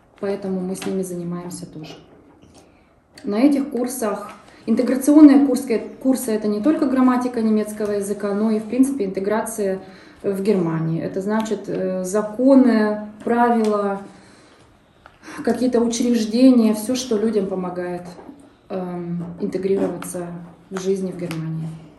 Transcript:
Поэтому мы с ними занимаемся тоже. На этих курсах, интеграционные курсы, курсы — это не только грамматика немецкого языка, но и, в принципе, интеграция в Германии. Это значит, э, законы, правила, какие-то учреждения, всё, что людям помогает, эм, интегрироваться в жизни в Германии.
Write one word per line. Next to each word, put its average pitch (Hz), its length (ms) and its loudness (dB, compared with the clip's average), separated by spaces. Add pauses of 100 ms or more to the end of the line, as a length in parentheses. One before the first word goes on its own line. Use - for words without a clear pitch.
(200)
Поэтому 196 400 -4
мы 185 160 -6
с - 100 -10
ними 190 180 -4
занимаемся 175 600 -10
тоже. 156 300 -16 (1300)
На 202 180 -4
этих 277 280 2
курсах, 226 600 -6 (340)
интеграционные 277 800 6
курсы, 233 360 0 (200)
курсы — 254 320 0
это 214 140 -2
не 208 140 -2
только 302 260 2
грамматика 247 540 2
немецкого 214 520 0
языка, 202 400 -4
но 214 180 0
и, 214 80 0
в 220 60 -8
принципе, 262 400 2
интеграция 196 720 -2 (440)
в 196 180 -2
Германии. 165 600 0
Это 190 200 -6
значит, 208 460 -4
э, 185 360 -4
законы, 214 1040 4 (160)
правила, 214 760 0 (1400)
какие-то 233 380 2
учреждения, 233 920 4
всё, 254 220 -4
что 226 220 -2
людям 208 300 0
помогает, 180 560 -6 (680)
эм, 175 560 -6 (160)
интегрироваться 185 840 -4 (420)
в 190 100 -8
жизни 190 320 -2
в 170 60 -10
Германии. 160 500 -6 (320)